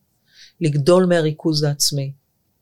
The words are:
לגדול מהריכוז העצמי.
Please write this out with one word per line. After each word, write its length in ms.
לגדול 460
מהריכוז 560
העצמי. 500